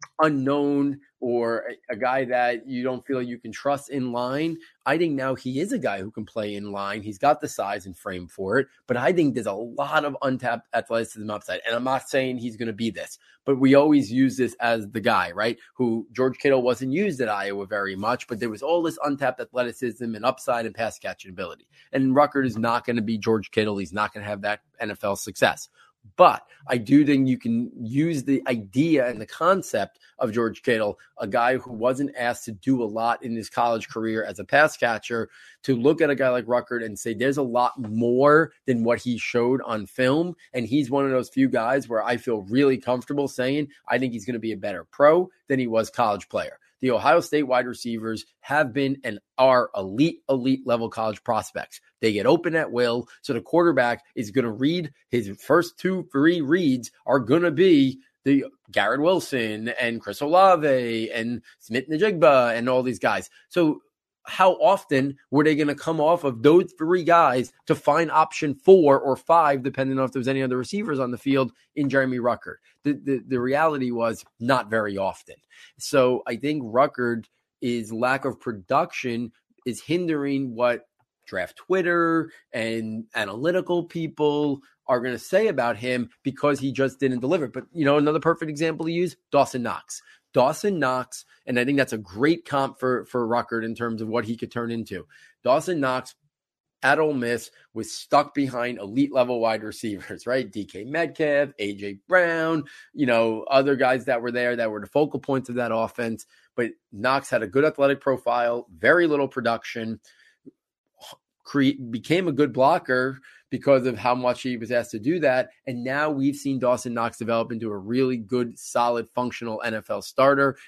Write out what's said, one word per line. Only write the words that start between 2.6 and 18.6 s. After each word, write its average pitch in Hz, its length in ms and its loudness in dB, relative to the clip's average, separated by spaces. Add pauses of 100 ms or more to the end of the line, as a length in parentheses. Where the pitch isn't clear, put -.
you 127 160 -6
don't 127 220 -4
feel 131 160 -4
you 120 160 -8
can 113 160 -14
trust 139 380 -4
in 127 200 -4
line, 139 460 -4 (300)
I 139 100 2
think 165 180 -2
now 135 200 -2
he 131 260 -6
is 208 120 -4
a 247 60 -2
guy 104 220 -4
who 101 100 -10
can 110 140 -10
play 107 300 -6
in 101 180 -10
line. 101 300 -6
He's 101 160 -12
got 143 220 2
the 143 80 -6
size 101 360 -6
and 95 120 -14
frame 90 300 -10
for 98 320 -4
it, 135 100 -2 (180)
but 120 100 -2
I 143 160 0
think 151 220 0
there's 113 120 -6
a 101 60 -2
lot 139 520 -4
of 139 180 -6
untapped 127 500 -4
athleticism 113 560 -4
upside. 98 380 -8
And 117 80 -2
I'm 123 100 -2
not 131 240 -2
saying 131 300 -2
he's 113 180 -8
gonna 113 160 -4
be 110 180 -4
this, 82 280 -12 (260)
but 139 140 0
we 135 160 6
always 143 360 6
use 127 260 2
this 120 240 -2
as 117 280 0
the 110 120 -6
guy, 95 320 2
right? 110 260 -2 (160)
Who 113 380 -2
George 127 260 0
Kittle 135 240 2
wasn't 127 300 -2
used 170 280 -2
at 113 80 -2
Iowa 101 380 -4
very 98 300 -4
much, 113 320 -2
but 110 100 -6
there 117 120 -2
was 104 120 -10